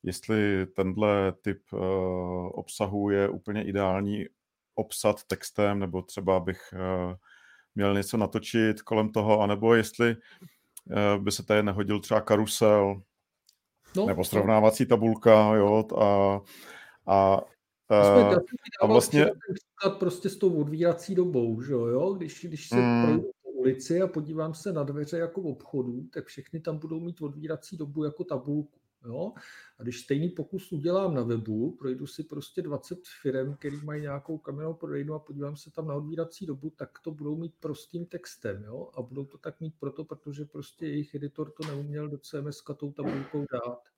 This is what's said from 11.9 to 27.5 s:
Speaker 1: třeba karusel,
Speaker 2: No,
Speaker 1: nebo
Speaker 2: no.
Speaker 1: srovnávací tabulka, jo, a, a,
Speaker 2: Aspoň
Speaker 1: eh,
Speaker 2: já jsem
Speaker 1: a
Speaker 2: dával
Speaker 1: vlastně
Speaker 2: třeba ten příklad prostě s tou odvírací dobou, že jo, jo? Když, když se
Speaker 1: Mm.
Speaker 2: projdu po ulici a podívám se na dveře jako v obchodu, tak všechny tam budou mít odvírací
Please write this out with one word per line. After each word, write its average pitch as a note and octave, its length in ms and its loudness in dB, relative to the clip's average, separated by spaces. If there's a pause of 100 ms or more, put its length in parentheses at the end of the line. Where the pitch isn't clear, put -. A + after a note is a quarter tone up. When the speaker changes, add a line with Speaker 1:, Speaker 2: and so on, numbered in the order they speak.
Speaker 1:
třeba G#2+ 200 2
karusel, G#2 840 4 (960)
Speaker 2:
No, G3 100 0
Speaker 1:
nebo F#2 140 0
Speaker 2:
no. F#2 40 0
Speaker 1:
srovnávací G#2+ 600 4
tabulka, A2 680 6
jo, G#2+ 300 6 (160)
a, G2+ 400 4 (680)
a, G2 340 6 (480)
Speaker 2:
Aspoň G2+ 340 10
Speaker 1:
eh, - 20 10
Speaker 2:
já G2+ 60 6
jsem B2+ 60 6
Speaker 1:
a - 460 -4
Speaker 2:
dával G#2+ 120 4
Speaker 1:
vlastně - 300 6
Speaker 2:
třeba - 100 2 (120)
ten C4+ 80 -6
příklad - 440 -4
prostě - 320 -4
s - 60 -14
tou F#3 180 2
odvírací D#3+ 600 -2
dobou, B2 480 0
že C3+ 100 -6
jo, A#2 140 0
jo? C#3 280 0
Když, E3+ 300 -10
když D#3+ 240 -12
se - 80 -2
Speaker 1:
Mm. A#2 300 4
Speaker 2:
projdu - 240 2 (120)
po - 80 -14
ulici C3 520 0
a F#3+ 40 2
podívám D#3 480 -6
se G3 180 -8
na D#3 100 -4
dveře D3 360 -6
jako E3+ 220 -6
v F3+ 60 -8
obchodu, B2 560 -6 (100)
tak - 140 -12
všechny - 340 -14
tam D#3 180 -6
budou D#3+ 220 -8
mít E3+ 220 -10
odvírací D3+ 540 -10